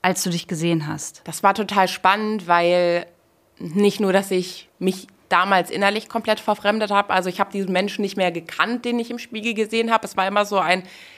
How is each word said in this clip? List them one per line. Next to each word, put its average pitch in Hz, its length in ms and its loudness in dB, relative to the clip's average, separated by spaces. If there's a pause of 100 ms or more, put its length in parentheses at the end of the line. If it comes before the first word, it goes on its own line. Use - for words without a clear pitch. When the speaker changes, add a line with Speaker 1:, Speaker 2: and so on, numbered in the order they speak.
Speaker 1:
als 185 200 0
du 180 80 -2
dich 170 160 -4
gesehen 165 400 0
hast? - 380 -10
Speaker 2:
Das - 180 -10
war 196 100 6
total 202 340 2
spannend, 202 600 0
weil 175 580 4 (540)
nicht 202 400 2
nur, 196 120 2
dass 190 200 2
ich 185 360 -4 (120)
mich 185 260 -2 (240)
damals 185 400 4
innerlich 202 400 -2
komplett 220 300 -2
verfremdet 208 500 0
habe, 202 240 0
also 185 160 0
ich 180 100 -8
habe 196 120 0
diesen 196 200 -4
Menschen 190 300 -2
nicht 196 160 -4
mehr 180 140 2
gekannt, 180 520 -4
den 240 140 -2
ich 233 140 -6
im 240 80 -10
Spiegel 220 340 -6
gesehen 226 380 0
habe. 226 160 2
Es - 100 -8
war 190 100 0
immer 202 180 0
so 202 120 -2
ein, 180 240 2 (360)